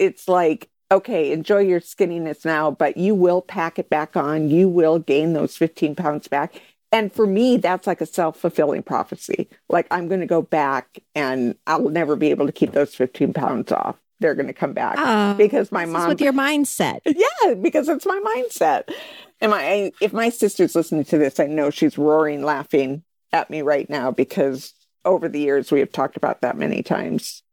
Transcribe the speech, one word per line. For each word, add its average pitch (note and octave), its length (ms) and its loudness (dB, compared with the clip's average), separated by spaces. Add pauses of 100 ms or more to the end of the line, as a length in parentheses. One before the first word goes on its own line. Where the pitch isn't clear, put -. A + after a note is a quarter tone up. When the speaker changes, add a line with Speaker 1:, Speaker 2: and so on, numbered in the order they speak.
Speaker 1:
it's - 280 -2
like, F3 400 2 (220)
"Okay, F#3+ 420 0
enjoy F3+ 280 0
your F#3 200 2
skinniness E3+ 640 -4
now, D#3 260 0
but D3 260 0
you F#3+ 180 2
will F3+ 280 4
pack E3 360 -6
it - 120 -6
back D#3 260 -2
on. D#3 340 0
You F3+ 180 4
will E3+ 300 4
gain D#3 360 0
those D3+ 220 -2
fifteen E3 380 -2
pounds D3+ 340 -4
back." C#3+ 260 -4 (380)
And G#3+ 200 0
for A3 140 2
me, A#3 300 4
that's F3+ 300 -2
like F3+ 140 -2
a D#3+ 60 -4
self-fulfilling D#3 760 -2
prophecy. - 680 -6 (200)
Like, F3 220 0
I'm F3 180 -4
gonna F3+ 180 -2
go E3 160 2
back C#3 560 -2 (160)
and C3 400 -2 (120)
I'll D#3 220 0
never D3+ 280 0
be D3 140 2
able C#3+ 160 0
to C3 60 -2
keep - 200 -2
those C#3+ 220 0
fifteen B2+ 380 -2
pounds - 380 -4
off. - 260 -2 (220)
They're D#3 160 0
gonna C3+ 180 -4
come C#3+ 200 -6
back A#2+ 260 -4
Speaker 2:
Oh, G#3+ 360 2
Speaker 1:
because G3+ 360 2
my F#3 140 -2
Speaker 2:
this E3 60 -6
is - 20 -6
Speaker 1:
mom E3+ 160 0
Speaker 2:
with - 120 0
your C#4+ 120 2
mindset. C4+ 720 0
Speaker 1:
<laughs> - 40 -4
Yeah, G#4 480 2
because C#4+ 340 0
it's D4+ 180 -2
my F#4+ 140 -2 (160)
mindset. A4+ 560 -2 (500)
And A3 100 2
my, F#3 140 -2
I, G3 260 0 (100)
if G#3 100 0
my A3+ 180 0
sister's G3 440 0
listening D#3+ 320 0
to E3+ 120 0
this, D3 220 2
I D3+ 60 2
know D3 240 -2
she's D3+ 260 0
roaring D3+ 460 2
laughing C#3+ 600 -2 (300)
at E3 160 0
me D#3 140 -8
right C#3+ 260 0
now C3 220 -4
because C#3 640 -2 (320)
over F3 220 2
the D3 120 -6
years, C#3 320 0
we C#3+ 80 4
have C3+ 120 -2
talked - 260 -4
about - 240 -4
that A#2+ 160 -2
many - 240 -4
times. - 600 -6 (100)